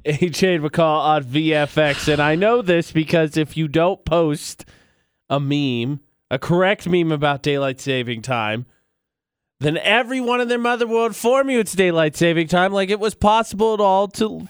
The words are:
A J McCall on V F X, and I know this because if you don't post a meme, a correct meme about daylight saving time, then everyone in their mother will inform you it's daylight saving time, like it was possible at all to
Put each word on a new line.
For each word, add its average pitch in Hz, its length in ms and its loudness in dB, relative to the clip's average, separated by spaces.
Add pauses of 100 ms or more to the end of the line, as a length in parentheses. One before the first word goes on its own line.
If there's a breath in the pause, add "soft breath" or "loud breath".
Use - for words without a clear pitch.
A 147 240 0
J 180 300 0
McCall 151 420 2
on 151 220 2
V 151 300 0
F 147 240 0
X, 147 300 0
and 147 140 2
I 151 140 2
know 220 260 2
this 175 320 0
because 160 420 0
if 156 220 -2
you 160 100 -2
don't 165 380 0
post 156 580 -2 (680 soft breath)
a 143 120 0
meme, 139 580 -2 (300)
a 131 100 -4
correct 185 480 0
meme 170 240 2
about 143 320 -2
daylight 139 380 -2
saving 123 400 -4
time, 113 440 -4 (960)
then 151 180 -2
everyone 247 600 0
in 240 80 -2
their 240 100 -2
mother 240 300 0
will 226 180 0
inform 254 440 0
you 254 100 2
it's 214 140 -2
daylight 165 420 2
saving 170 320 2
time, 180 240 2
like 196 180 -2
it 208 120 -2
was 214 120 -2
possible 220 600 2
at 208 80 0
all 196 260 4
to 196 420 -6